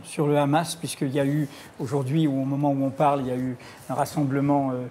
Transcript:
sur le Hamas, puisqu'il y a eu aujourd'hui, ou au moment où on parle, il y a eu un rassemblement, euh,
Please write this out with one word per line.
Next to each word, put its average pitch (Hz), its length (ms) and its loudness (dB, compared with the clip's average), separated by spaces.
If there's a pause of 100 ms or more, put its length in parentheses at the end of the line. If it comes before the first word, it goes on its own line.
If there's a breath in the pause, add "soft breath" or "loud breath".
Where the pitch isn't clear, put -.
sur - 240 -2
le 147 100 4
Hamas, 147 380 2
puisqu'il 135 400 -4
y 143 60 2
a 139 40 2
eu 143 220 0 (320 loud breath)
aujourd'hui, 143 480 0
ou 135 140 0
au - 20 0
moment 139 280 2
où 139 120 0
on 135 60 0
parle, 143 320 2
il 127 60 -4
y 127 40 -2
a 127 60 -2
eu 127 180 -4 (340 loud breath)
un 131 40 -6
rassemblement, 139 800 0
euh, 127 200 -4